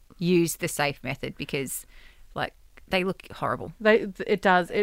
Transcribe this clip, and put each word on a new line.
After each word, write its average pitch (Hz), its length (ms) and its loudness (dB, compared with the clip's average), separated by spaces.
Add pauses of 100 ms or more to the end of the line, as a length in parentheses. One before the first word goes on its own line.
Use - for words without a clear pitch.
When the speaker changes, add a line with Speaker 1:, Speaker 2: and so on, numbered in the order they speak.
(200)
Speaker 1:
use 170 380 4
the 175 100 -4
safe 147 360 -2
method - 340 -8
because, 139 480 -8 (500)
like, - 180 -6 (360)
they 185 140 0
look 185 300 -6
horrible. - 460 -6
Speaker 2:
They, 214 200 4
th-, 196 140 -8 (140)
it 202 160 0
does. 180 260 4
It - 60 -6
Speaker 1:
It - 80 0